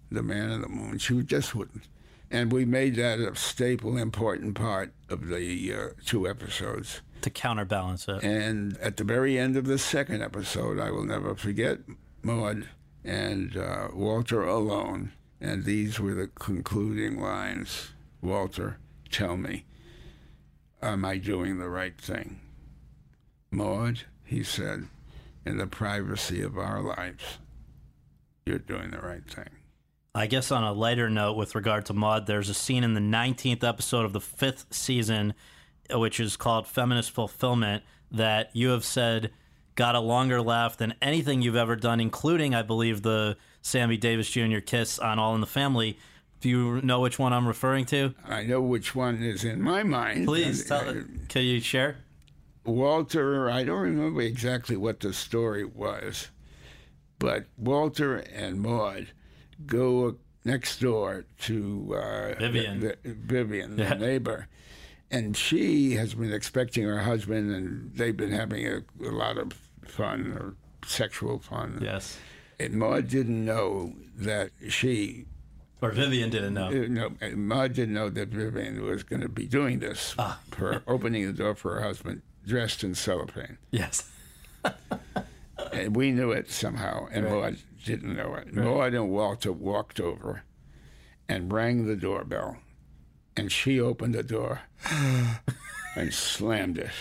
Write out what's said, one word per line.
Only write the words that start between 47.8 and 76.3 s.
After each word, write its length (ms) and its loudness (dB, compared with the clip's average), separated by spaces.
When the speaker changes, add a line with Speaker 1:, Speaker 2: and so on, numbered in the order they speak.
Speaker 2:
to? 280 2
Speaker 1:
I 180 -4
know 160 4
which 340 2
one 280 0
is 220 0
in 180 0
my 200 4
mind. 440 2
Speaker 2:
Please, 340 2
Speaker 1:
And, 80 -6
Speaker 2:
tell, 220 0
Speaker 1:
uh, 120 -4
Speaker 2:
can 160 2
you 160 4
share? 360 2
Speaker 1:
Walter, 840 4
I 140 2
don't 160 0
remember 400 2
exactly 560 0
what 240 0
the 140 0
story 500 0
was, 640 -6
but 280 0
Walter 600 2
and 440 -6
Maud 460 0
go 500 4
next 360 -2
door 440 2
to, 560 -2
uh, 420 -2
Speaker 2:
Vivian. 420 0
Speaker 1:
the, 220 -2
the, 120 -8
Vivian, 640 0
Speaker 2:
Yeah. 160 2
Speaker 1:
the 120 0
neighbor. 420 0
And 260 0
she 560 4
has 220 0
been 180 -2
expecting 520 0
her 160 2
husband, 540 2
and 400 -6
they've 220 2
been 160 0
having 340 0
a, 160 -4
a 60 -4
lot 260 0
of 140 -4
fun, 480 -4
or 220 -8
sexual 520 -2
fun. 440 -8
Speaker 2:
Yes. 340 -6
Speaker 1:
And 160 -4
Maud 340 2
didn't 360 2
know 480 0
that 340 -2
she 580 0
Speaker 2:
Or 80 2
Vivian 400 2